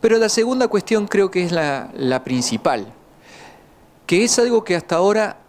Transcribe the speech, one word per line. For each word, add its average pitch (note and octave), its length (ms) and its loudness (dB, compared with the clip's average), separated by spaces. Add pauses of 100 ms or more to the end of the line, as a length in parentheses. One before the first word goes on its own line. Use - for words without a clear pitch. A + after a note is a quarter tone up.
Pero A3+ 160 4
la A3 100 2
segunda A#3+ 400 0
cuestión G#3 400 0
creo G3 220 2
que F#3 120 -2
es F3 100 -4
la, D3 420 -2
la B2+ 280 -2
principal, A#2+ 640 -2 (1200)
que F#3 180 2
es A#3 140 0
algo A#3 240 2
que F3 140 -2
hasta E3 200 -4
ahora G3+ 420 0 (100)